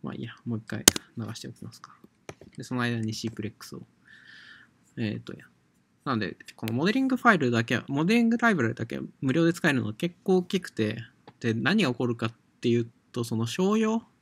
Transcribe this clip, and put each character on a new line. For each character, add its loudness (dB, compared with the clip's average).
ま -8
あ -10
い -10
い -8
や、 -12
も -4
う -4
一 -12
回 -8
流 -8
し -12
て -14
お -12
き -18
ま -16
す -20
か。 -20
で、 -12
そ -6
の 0
間 0
に -2
シ -6
ー -4
プ -10
レ -6
ッ -12
ク -18
ス -16
を。 -12
え -2
ー -8
と、 -12
や。 -18
な -2
の -2
で、 -4
こ -8
の -2
モ 0
デ 2
リ 0
ン 0
グ 2
フ -8
ァ 8
イ 4
ル 2
だ 4
け 0
は、 -4
モ 0
デ 4
リ 6
ン 4
グ 2
ラ 4
イ 4
ブ 2
ラ 4
リ -2
だ -4
け -8
は -6
無 0
料 4
で 4
使 -2
え 4
る 2
の -2
が -6
結 -6
構 4
大 2
き -2
く -14
て、 -2
で、 0
何 2
が 4
起 0
こ -2
る 0
か -2
っ -4
て 2
い 4
う -2
と、 -6
そ -4
の 0
商 0
用 0